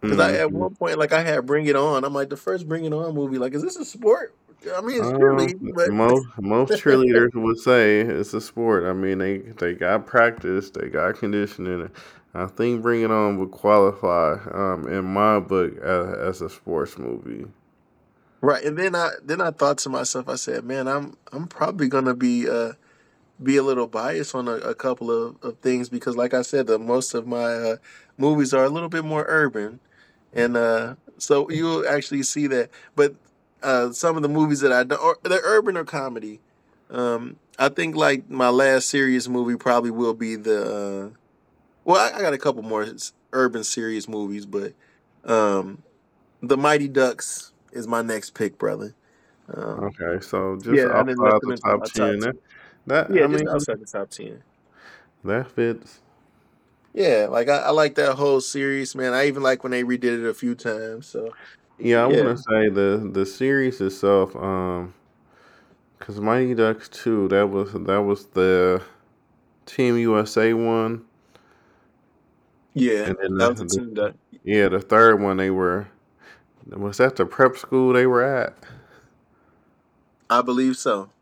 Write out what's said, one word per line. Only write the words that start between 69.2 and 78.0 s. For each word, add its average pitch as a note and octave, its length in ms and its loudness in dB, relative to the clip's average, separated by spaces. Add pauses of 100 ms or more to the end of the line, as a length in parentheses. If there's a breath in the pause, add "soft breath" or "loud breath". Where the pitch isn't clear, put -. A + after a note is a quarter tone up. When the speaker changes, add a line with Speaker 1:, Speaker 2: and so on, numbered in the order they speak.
Speaker 2:
Team B2 340 0
U A2+ 200 2
S G#2+ 180 -2
A A2+ 160 4
one. A2+ 520 -2 (1700 soft breath)
Speaker 1:
Yeah, A2+ 300 2
Speaker 2:
And F#2+ 160 -2
then F#2+ 160 -2
Speaker 1:
that A#2 120 4
Speaker 2:
the, - 0 -
Speaker 1:
was A#2+ 100 -4
the G2 100 -8
Speaker 2:
the, F#2+ 120 -2
Speaker 1:
Team A#2 120 -12
Duck. G#2 220 -4 (280)
Speaker 2:
yeah, G2+ 260 4
the F#2 120 -2
third A2 400 6
one G2 160 0
they F#2+ 140 0
were, F#2 360 -2 (800 soft breath)
was G2+ 300 -10
that C3 200 2
the F#2 80 2
prep B2+ 320 2
school C3 360 2
they B2+ 140 4